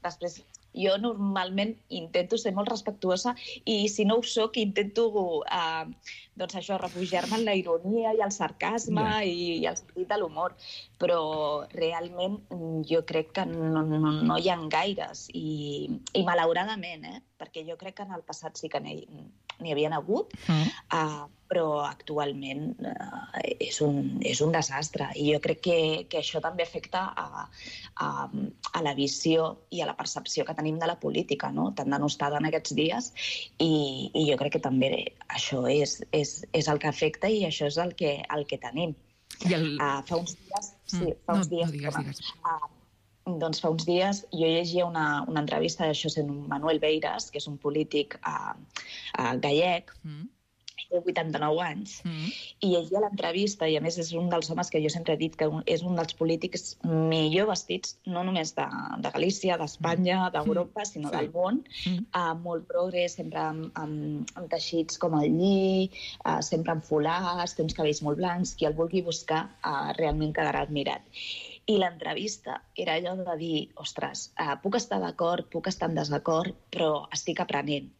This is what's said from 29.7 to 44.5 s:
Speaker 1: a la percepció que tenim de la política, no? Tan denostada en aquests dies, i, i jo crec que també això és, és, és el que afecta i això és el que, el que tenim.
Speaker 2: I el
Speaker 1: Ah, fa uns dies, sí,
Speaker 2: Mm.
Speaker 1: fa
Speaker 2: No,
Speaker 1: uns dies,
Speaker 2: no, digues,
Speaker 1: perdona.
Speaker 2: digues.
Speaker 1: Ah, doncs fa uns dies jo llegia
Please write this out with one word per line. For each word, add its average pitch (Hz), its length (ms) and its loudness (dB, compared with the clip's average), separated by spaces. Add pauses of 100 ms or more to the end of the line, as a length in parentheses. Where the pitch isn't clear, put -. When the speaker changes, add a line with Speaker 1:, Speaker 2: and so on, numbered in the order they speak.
Speaker 1:
a 151 40 0
la - 100 -4
percepció - 500 -4
que 160 80 -6
tenim 156 260 0
de 165 80 2
la 170 120 -2
política, 147 520 0
no? 151 220 0
Tan 139 160 -2
denostada 143 480 0
en 147 80 2
aquests 156 300 0
dies, 175 380 0 (460)
i, 143 540 2
i 151 180 4
jo 131 60 4
crec 139 160 0
que 165 60 4
també 135 540 2 (160)
això - 400 0
és, 143 420 4
és, - 420 0
és 160 140 4
el 151 120 4
que 156 80 0
afecta 151 420 2
i 214 160 4
això 156 220 0
és 143 100 0
el 170 180 0
que, 143 280 0 (120)
el 147 100 0
que 143 120 -4
tenim. 147 380 -4 (520)
Speaker 2:
I 180 60 6
el 156 260 0
Speaker 1:
Ah, 139 260 0
fa 175 120 0
uns 180 180 -4
dies, - 380 -8 (120)
sí, 185 120 -4
Speaker 2:
Mm. 175 160 0 (120)
Speaker 1:
fa 175 80 2
Speaker 2:
No, 196 60 6
Speaker 1:
uns 170 100 0
dies, 170 180 2
Speaker 2:
no, 160 40 -2
digues, 147 240 -4
Speaker 1:
perdona. 139 180 -4
Speaker 2:
digues. - 200 -10 (100)
Speaker 1:
Ah, 160 240 -2 (580)
doncs 165 360 -2
fa 165 80 4
uns 160 160 0
dies 185 460 2
jo 165 160 2
llegia 170 380 4